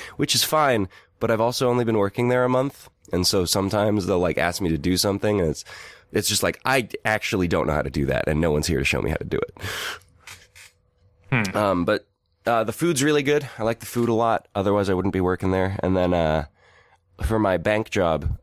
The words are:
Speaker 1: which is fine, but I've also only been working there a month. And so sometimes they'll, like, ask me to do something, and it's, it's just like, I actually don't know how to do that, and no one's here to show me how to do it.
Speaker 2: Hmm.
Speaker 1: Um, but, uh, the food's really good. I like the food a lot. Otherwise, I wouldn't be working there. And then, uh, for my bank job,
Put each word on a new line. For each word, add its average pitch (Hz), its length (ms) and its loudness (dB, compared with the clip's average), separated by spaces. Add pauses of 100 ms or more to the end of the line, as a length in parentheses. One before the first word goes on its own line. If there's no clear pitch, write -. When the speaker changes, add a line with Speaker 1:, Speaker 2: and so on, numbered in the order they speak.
(180)
Speaker 1:
which 147 180 0
is - 80 0
fine, 131 460 2 (320)
but 113 100 0
I've 110 100 2
also 123 280 0
only 123 160 2
been 110 120 2
working 104 300 0
there 123 160 2
a 127 60 2
month. 131 400 -2 (220)
And 90 140 0
so 92 200 2
sometimes 104 600 0
they'll, 92 140 0
like, 87 180 0
ask 85 240 -2
me 90 80 0
to 80 80 0
do 87 200 0
something, 101 420 0
and 82 100 0
it's, - 160 -6 (460)
it's 104 160 -2
just 104 160 0
like, 87 220 -2
I 131 240 0 (160)
actually 104 420 0
don't 82 200 0
know 76 60 0
how 73 80 2
to 69 80 -6
do 71 180 -2
that, 67 200 -2
and 76 140 0
no 82 100 2
one's 76 160 0
here 71 120 0
to 69 60 -2
show - 160 0
me - 80 -2
how 78 80 -2
to - 80 -8
do - 120 -4
it. - 200 -6 (1700)
Speaker 2:
Hmm. 107 260 0
Speaker 1:
Um, 95 280 2
but, 107 220 0 (380)
uh, 117 180 2
the 107 100 -4
food's 156 300 0
really 147 200 2
good. 147 240 0 (100)
I 113 60 -6
like 113 160 -2
the - 60 -18
food 117 240 0
a 117 40 2
lot. 113 420 2
Otherwise, 101 340 2
I 95 40 2
wouldn't 92 200 0
be 95 80 0
working 92 300 0
there. 95 320 0
And 92 120 2
then, 90 180 2
uh, 78 320 2 (800)
for 110 140 0
my 95 200 2
bank 107 320 -2
job, 80 540 0